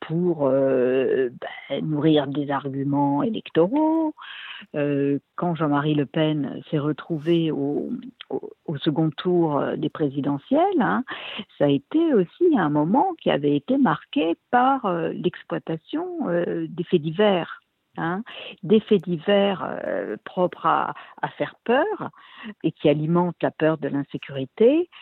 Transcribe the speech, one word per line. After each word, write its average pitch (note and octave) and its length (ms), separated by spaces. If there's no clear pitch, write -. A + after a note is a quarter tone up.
pour, D#3+ 460
euh, C3 840
ben, C#3+ 140
nourrir D3+ 440
des C#3+ 240
arguments C#3 720
électoraux. D#4 880
Euh, C#3+ 420
quand F3 200
Jean-Marie D3+ 400
Le D3 100
Pen D#3 640
s'est D#3+ 80
retrouvé D#3 720
au, C#3+ 400
au, - 220
au D3+ 120
second D#3+ 320
tour, E3+ 480
euh, C3+ 180
des D3+ 140
présidentielles, D3+ 920
hein, G3+ 220
ça - 80
a C#3+ 40
été D4+ 440
aussi C4 440
un E3+ 120
moment G3+ 500
qui - 120
avait D3 240
été B3+ 220
marqué C#4+ 580
par, B3+ 340
euh, E3 280
l'exploitation, F#3+ 1160
euh, E3+ 400
des E3 140
faits E3 180
divers, E3+ 600
hein, F3 260
des G3+ 200
faits F#3+ 220
divers, F#3+ 600
euh, F#2+ 280
propres - 420
à, D3 260
à C#3+ 60
faire - 340
peur D#4+ 480
et D#3+ 80
qui - 160
alimentent E3 540
la C#3 100
peur D#3 280
de D3 80
l'insécurité, C#3+ 1000